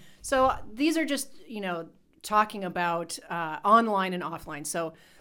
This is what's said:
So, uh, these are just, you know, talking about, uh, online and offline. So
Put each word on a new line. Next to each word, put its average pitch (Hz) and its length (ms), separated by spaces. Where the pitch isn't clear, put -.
So, 262 260
uh, 240 100
these 302 240
are 320 80
just, 269 240
you 214 140
know, 175 260
talking 214 440
about, 170 520
uh, 160 340
online 202 500
and 180 100
offline. 151 440
So 165 260